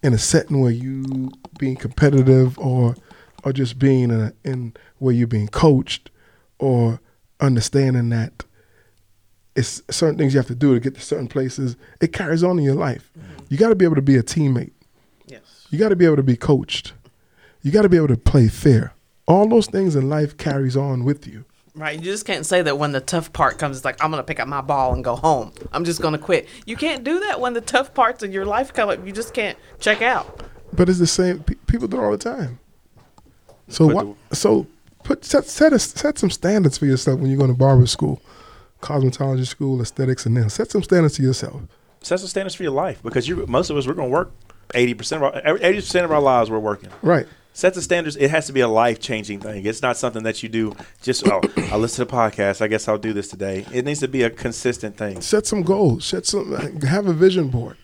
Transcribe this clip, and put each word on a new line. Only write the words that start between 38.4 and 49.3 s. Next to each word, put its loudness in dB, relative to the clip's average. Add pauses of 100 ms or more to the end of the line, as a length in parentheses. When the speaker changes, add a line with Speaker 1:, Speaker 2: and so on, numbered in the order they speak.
Speaker 1:
cosmetology -2
school, -4
aesthetics, -4
and 0
nails. 0
Set -4
some 0
standards 2
to -2
yourself. -2 (420)
Speaker 3:
Set -4
some -14
standards -6
for -12
your 2
life 2
because -2
you, -4
most 0
of -2
us, -2
we're -2
gonna -4
work 0 (440)
eighty 2
percent -4
of 0
our, 0
eighty 2
percent 0
of 0
our 4
lives 4
we're -2
working. -6 (120)
Speaker 1:
Right. 2 (300)
Speaker 3:
Set 2
the -8
standards. -2
It 2
has -2
to -14
be 0
a 4
life-changing -2